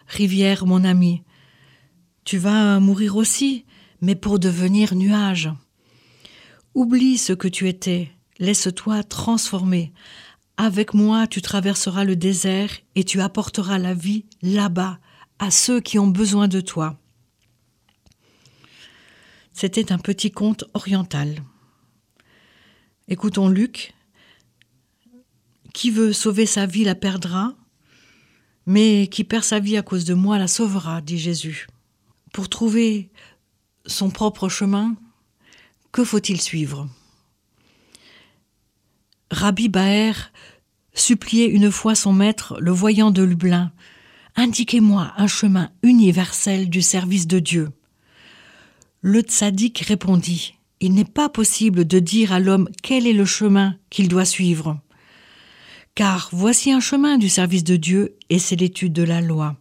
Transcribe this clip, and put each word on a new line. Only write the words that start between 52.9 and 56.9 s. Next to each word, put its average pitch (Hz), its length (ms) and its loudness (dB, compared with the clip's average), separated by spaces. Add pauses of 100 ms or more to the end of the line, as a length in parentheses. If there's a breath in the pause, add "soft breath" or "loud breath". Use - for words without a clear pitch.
est 233 60 4
le 202 120 4
chemin 196 520 2 (120)
qu'il 190 200 0
doit 185 160 2
suivre. 160 520 -2 (1160 soft breath)
Car 190 380 -2
voici 233 400 2
un 262 80 2
chemin 285 360 2